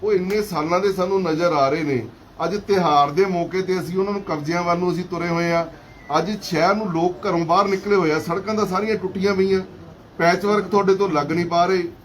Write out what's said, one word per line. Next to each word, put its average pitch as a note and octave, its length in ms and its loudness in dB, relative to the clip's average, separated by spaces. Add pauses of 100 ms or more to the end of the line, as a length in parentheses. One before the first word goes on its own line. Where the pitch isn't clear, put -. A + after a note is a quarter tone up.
ਉਹ G#3 100 0
ਇੰਨੇ G3 300 0
ਸਾਲਾਂ F3 380 0
ਦੇ G3 120 2
ਸਾਨੂੰ F#3+ 300 0
ਨਜ਼ਰ E3 300 0
ਆ C#3 160 2
ਰਹੇ D#3+ 140 0
ਨੇ। C3 240 -2 (380)
ਅੱਜ G3 120 -2
ਤਿਉਹਾਰ E3+ 540 2
ਦੇ E3+ 140 2
ਮੌਕੇ F#3 380 -2
ਤੇ F#3 180 -2
ਅਸੀਂ E3 180 -6
ਉਹਨਾਂ G3 140 0
ਨੂੰ G3+ 100 -4
ਕਬਜ਼ਿਆਂ E3 400 -2
ਵੱਲ E3+ 160 0
ਨੂੰ F3+ 140 0
ਅਸੀਂ E3+ 120 -4
ਤੁਰੇ F3 240 -4
ਹੋਏ E3+ 240 0
ਆ। E3+ 160 0 (500)
ਅੱਜ G3 240 -4
ਸ਼ਹਿਰ F3 320 2
ਨੂੰ G#3 180 -4
ਲੋਕ F3 340 0
ਘਰੋਂ F3 120 0
ਬਾਹਰ E3+ 300 2
ਨਿਕਲੇ G3 280 0
ਹੋਏ E3 160 2
ਆ, D#3 60 0
ਸੜਕਾਂ F#3+ 360 -4
ਤਾਂ G#3 120 0
ਸਾਰੀਆਂ G3+ 300 -2
ਟੁੱਟੀਆਂ G3 380 -2
ਪਈਆਂ, F#3+ 260 2 (580)
ਪੈਚ F3 260 2
ਵਰਕ G#3 200 2
ਤੁਹਾਡੇ G3 300 4
ਤੋਂ G3 140 0
ਲੱਗ D3+ 240 0
ਨਹੀਂ E3+ 140 0
ਪਾ E3+ 200 2
ਰਹੇ। F3+ 220 0 (160)